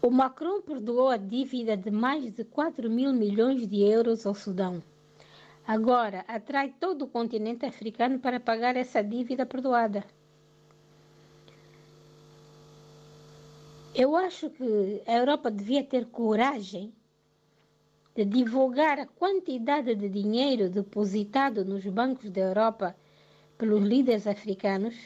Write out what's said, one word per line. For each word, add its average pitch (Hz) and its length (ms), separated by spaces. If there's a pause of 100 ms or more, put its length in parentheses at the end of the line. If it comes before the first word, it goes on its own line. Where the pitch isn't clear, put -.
O 240 80
Macron 262 500
perdoou 247 480
a 247 80
dívida 226 600
de 196 140
mais 247 440
de 226 100
quatro 294 460
mil 262 240
milhões 226 520
de 202 140
euros 226 460
ao 202 80
Sudão. 185 480 (840)
Agora, 220 600
atrai 269 540
todo 330 240
o - 20
continente 233 600
africano 233 520
para 254 220
pagar 240 340
essa 247 300
dívida 247 400
perdoada. 240 580 (4000)
Eu 269 220
acho 349 320
que 208 580
a 226 60
Europa 254 380
devia 220 340
ter 247 220
coragem 220 840 (1300)
de 220 80
divulgar 254 720
a 277 80
quantidade 285 880
de 202 140
dinheiro 214 640
depositado 208 960
nos 190 180
bancos 220 460
da 190 100
Europa 196 560 (640)
pelos 214 240
líderes 226 440
africanos 202 680 (120)